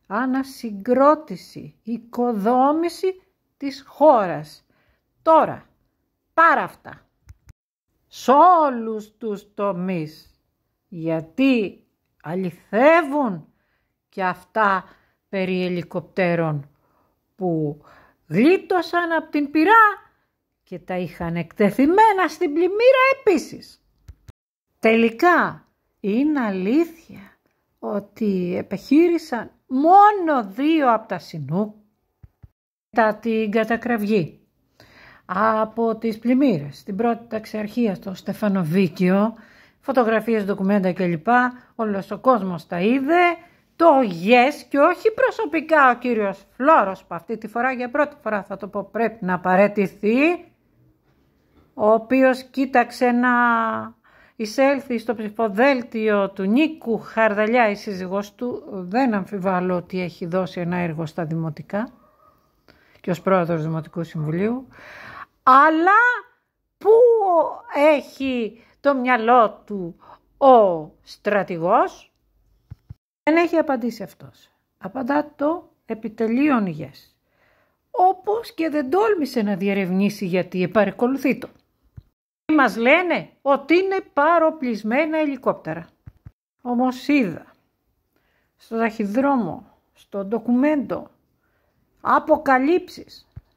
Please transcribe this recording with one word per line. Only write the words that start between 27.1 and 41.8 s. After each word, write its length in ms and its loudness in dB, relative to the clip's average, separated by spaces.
ότι 800 -4
επιχείρησαν 920 -2
μόνο 800 4
δύο 460 0
απ' 140 -4
τα 120 -6
Σινού 560 -6
μετά 260 0
την 360 -2
κατακραυγή 880 -2
από 720 -2
τις 240 -6
πλημμύρες, 580 0
στην 180 -14
πρώτη 320 -4
ταξιαρχία 680 -6
στο 180 -12
Στεφανοβίκιο, 1200 0
φωτογραφίες, 640 0
ντοκουμέντα 480 0
κλπ. 340 -4
Όλος 360 -6